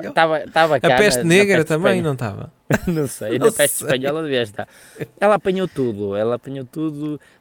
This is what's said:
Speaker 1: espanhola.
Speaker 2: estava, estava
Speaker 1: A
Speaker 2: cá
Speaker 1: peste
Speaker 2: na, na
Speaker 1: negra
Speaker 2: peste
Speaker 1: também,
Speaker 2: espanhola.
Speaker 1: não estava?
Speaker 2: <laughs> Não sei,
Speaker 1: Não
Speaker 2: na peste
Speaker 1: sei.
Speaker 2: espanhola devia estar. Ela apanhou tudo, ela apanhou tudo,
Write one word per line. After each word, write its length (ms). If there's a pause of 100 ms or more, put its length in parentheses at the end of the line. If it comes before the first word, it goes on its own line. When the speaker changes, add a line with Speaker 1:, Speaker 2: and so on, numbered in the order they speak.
Speaker 1:
espanhola. 60
Speaker 2:
estava, 340
estava 320
Speaker 1:
A 60
Speaker 2:
cá 160
Speaker 1:
peste 220
Speaker 2:
na, 40
na 60
Speaker 1:
negra 280
Speaker 2:
peste 120
Speaker 1:
também, 300
Speaker 2:
espanhola. 80
Speaker 1:
não 60
estava? 400 (140)
Speaker 2:
<laughs> 200
Não 200
sei, 320
Speaker 1:
Não 80
Speaker 2:
na 60
peste 240
Speaker 1:
sei. 100
Speaker 2:
espanhola 360
devia 180
estar. 260 (540)
Ela 140
apanhou 340
tudo, 480
ela 180
apanhou 300
tudo, 520 (240)